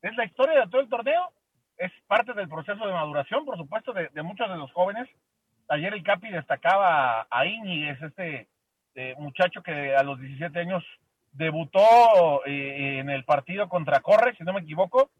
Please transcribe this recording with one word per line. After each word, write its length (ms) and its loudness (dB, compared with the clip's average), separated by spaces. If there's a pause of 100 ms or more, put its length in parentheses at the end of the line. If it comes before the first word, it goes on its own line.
Es 140 -8
la 100 -2
historia 340 2
de 100 0
todo 120 0
el 60 -4
torneo, 340 -2 (560)
es 120 -8 (160)
parte 280 0
del 140 -8
proceso 380 -10
de 60 -6
maduración, 520 -4
por 120 -10
supuesto, 360 -10
de, 200 -6
de 100 -10
muchos 260 -6
de 80 -8
los 160 -12
jóvenes. 360 -2 (600)
Ayer 260 -4
el 80 -10
Capi 280 -2
destacaba 920 0
a, 80 -12
a 160 0
Íñiguez, 560 -8
este, 460 -12 (460)
eh, 240 -12
muchacho 440 -4
que 320 -6
a 80 4
los 180 -4
diecisiete 400 -10
años 240 -4 (480)
debutó, 1120 6
eh, 540 -6
en 100 -8
el 160 -4
partido 440 -2
contra 320 0
Corre, 360 4
si 80 -16
no 80 -4
me 80 -4
equivoco 600 0